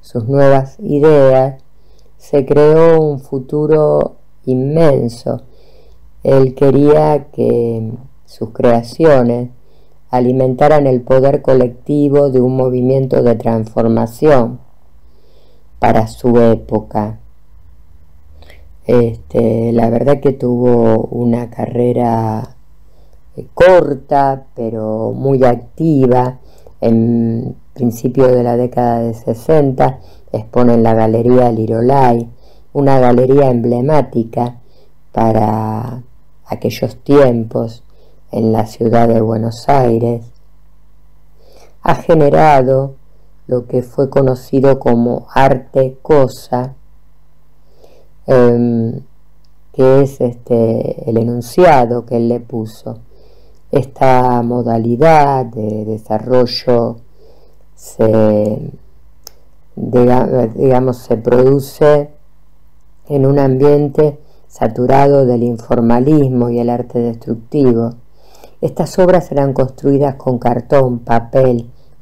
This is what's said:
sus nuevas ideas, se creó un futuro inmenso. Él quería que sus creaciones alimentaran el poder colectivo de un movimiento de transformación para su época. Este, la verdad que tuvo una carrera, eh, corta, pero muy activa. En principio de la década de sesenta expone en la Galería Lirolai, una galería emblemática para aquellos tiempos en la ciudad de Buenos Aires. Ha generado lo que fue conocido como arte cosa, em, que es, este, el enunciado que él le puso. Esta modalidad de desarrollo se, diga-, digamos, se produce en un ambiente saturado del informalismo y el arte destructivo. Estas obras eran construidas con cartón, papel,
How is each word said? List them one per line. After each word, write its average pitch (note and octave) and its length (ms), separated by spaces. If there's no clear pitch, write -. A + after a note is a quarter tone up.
sus A2 260
nuevas C#3 540
ideas, C#3 840
se - 280
creó D#3 560
un D3 200
futuro D3 960
inmenso. C3 960
Él C3+ 320
quería D3 800
que A#2 600
sus - 260
creaciones B2 1000
alimentaran C3 800
el B2+ 160
poder C3+ 400
colectivo C#3+ 880
de B2+ 100
un B2+ 160
movimiento C3 680
de A#2+ 100
transformación A#2 1300
para A2+ 260
su A#2+ 320
época. A2 800
Este, A#2 880
la A#2 180
verdad B2+ 300
que C#3 120
tuvo A#2+ 800
una A#2+ 400
carrera, A#2 1040
eh, - 160
corta, C#3 1000
pero A2 580
muy C3 300
activa. B2+ 960
En A#2 760
principio B2+ 560
de B2 160
la A#2+ 120
década A#2+ 440
de A#2 140
sesenta C3+ 840
expone A#2+ 440
en A#2 100
la A2+ 100
Galería A#2 560
Lirolai, A#2 800
una C#3 280
galería B2+ 480
emblemática A#2+ 1120
para A2 920
aquellos - 540
tiempos A#2 840
en A2 220
la A2 140
ciudad A#2 420
de A2+ 140
Buenos A2+ 480
Aires. A#2+ 560
Ha - 120
generado C#3+ 1040
lo A#2+ 200
que B2+ 140
fue C3+ 300
conocido C3+ 680
como A#2+ 540
arte C3 720
cosa, C3 720
em, A#2+ 760
que C3 300
es, C3+ 180
este, A#2 880
el A2+ 80
enunciado A#2+ 880
que A#2+ 140
él A#2 100
le A#2 120
puso. A2+ 580
Esta B2+ 720
modalidad A#2+ 1040
de G#2+ 400
desarrollo A#2 1120
se, G#2+ 960
diga-, B2 800
digamos, B2+ 440
se - 180
produce C3+ 920
en C#3 160
un C#3 140
ambiente D3 800
saturado C3 800
del A#2+ 180
informalismo A#2+ 1080
y A#2+ 80
el A#2+ 120
arte A#2+ 280
destructivo. A#2 960
Estas - 380
obras F3+ 320
eran C#3 220
construidas C#3 640
con B2 240
cartón, A#2+ 600
papel, A#2 680